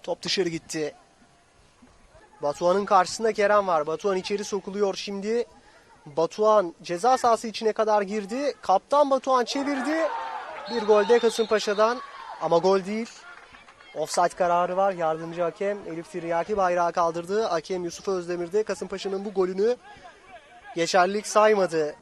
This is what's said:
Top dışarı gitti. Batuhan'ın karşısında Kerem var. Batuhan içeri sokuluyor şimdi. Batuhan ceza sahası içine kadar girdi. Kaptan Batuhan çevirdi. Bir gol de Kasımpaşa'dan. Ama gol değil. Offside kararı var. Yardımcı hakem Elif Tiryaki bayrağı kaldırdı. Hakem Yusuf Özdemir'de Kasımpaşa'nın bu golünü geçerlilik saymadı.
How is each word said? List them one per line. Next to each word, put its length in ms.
Top 180
dışarı 280
gitti. 460
Batuhan'ın 440
karşısında 480
Kerem 340
var. 200
Batuhan 300
içeri 260
sokuluyor 520
şimdi. 500
Batuhan 800
ceza 340
sahası 300
içine 260
kadar 280
girdi. 600
Kaptan 480
Batuhan 360
çevirdi. 640
Bir 100
gol 280
de 100
Kasımpaşa'dan. 840
Ama 160
gol 280
değil. 240
Offside 340
kararı 480
var. 140
Yardımcı 500
hakem 360
Elif 240
Tiryaki 460
bayrağı 340
kaldırdı. 520
Hakem 400
Yusuf 240
Özdemir'de 560
Kasımpaşa'nın 640
bu 80
golünü 440
geçerlilik 520
saymadı. 760